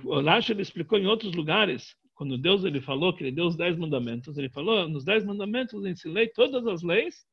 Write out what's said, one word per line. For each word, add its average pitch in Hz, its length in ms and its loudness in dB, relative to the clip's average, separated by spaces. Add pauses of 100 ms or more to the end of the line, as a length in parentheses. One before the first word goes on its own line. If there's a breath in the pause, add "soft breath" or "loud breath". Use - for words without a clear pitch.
o 139 180 0
Rashi, 190 300 4
ele 202 100 0
explicou 175 380 0
em 190 80 2
outros 220 260 0
lugares, 165 640 0 (180)
quando 135 240 -4
Deus, 180 260 2
ele 151 160 0
falou 147 360 0
que - 80 -10
ele 135 80 -4
deu 165 160 0
os 170 80 0
dez 170 200 0
mandamentos, 139 600 -4
ele 139 100 -4
falou, 175 400 0
"Nos 147 160 -4
dez 196 220 2
mandamentos 208 580 -4
ensinei 196 440 -2
todas 240 400 2
as 175 160 -2
leis, 214 500 0